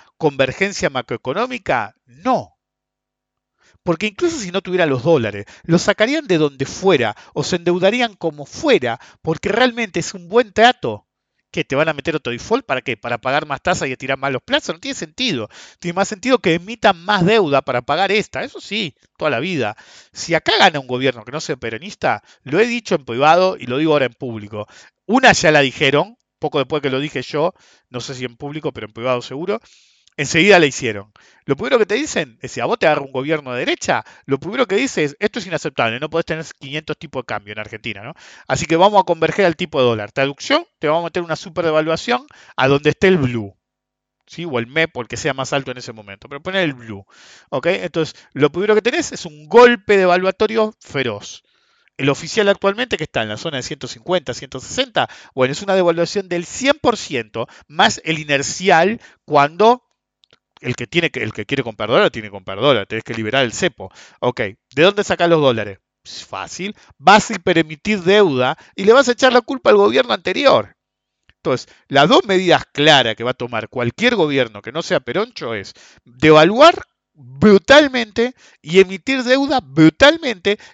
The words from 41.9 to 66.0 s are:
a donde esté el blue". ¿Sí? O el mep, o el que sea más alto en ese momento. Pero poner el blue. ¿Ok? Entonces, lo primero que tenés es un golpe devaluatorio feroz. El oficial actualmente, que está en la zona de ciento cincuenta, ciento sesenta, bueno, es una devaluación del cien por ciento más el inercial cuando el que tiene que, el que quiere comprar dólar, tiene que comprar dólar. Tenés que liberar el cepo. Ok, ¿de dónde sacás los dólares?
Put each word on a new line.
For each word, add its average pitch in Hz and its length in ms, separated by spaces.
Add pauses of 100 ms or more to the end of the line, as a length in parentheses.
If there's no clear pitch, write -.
a 131 100
donde 139 240
esté - 160
el 185 120
blue". 120 380 (720)
¿Sí? - 180
O 135 140
el 117 80
mep, 160 300
o 123 60
el 110 40
que - 100
sea 143 180
más 135 180
alto 139 180
en 127 80
ese 123 140
momento. 104 360
Pero 143 140
poner 185 220
el 143 100
blue. 110 320 (440)
¿Ok? 143 160
Entonces, 175 500 (160)
lo 143 180
primero 202 240
que 214 80
tenés 277 300
es - 120
un 151 240
golpe 233 480
devaluatorio 190 840
feroz. 117 640 (520)
El 139 140
oficial 202 380
actualmente, 202 480
que 156 80
está 131 180
en 107 60
la 107 80
zona 147 220
de 123 40
ciento 143 240
cincuenta, 131 480
ciento 131 240
sesenta, 160 500 (240)
bueno, 131 200
es 147 100
una 196 140
devaluación 175 520
del 175 160
cien 277 380
por 233 140
ciento 117 500 (220)
más 185 360
el 160 140
inercial 165 840 (240)
cuando 170 600 (760)
el 127 140
que - 140
tiene 170 220
que, 120 120
el 107 100
que 107 140
quiere 135 160
comprar 110 260
dólar, 165 220
tiene 107 160
que 98 60
comprar 95 260
dólar. 117 300
Tenés 110 160
que 117 100
liberar 113 300
el 110 80
cepo. 101 400 (260)
Ok, 123 220
¿de 113 420
dónde 202 220
sacás 175 240
los 165 120
dólares? 110 380 (260)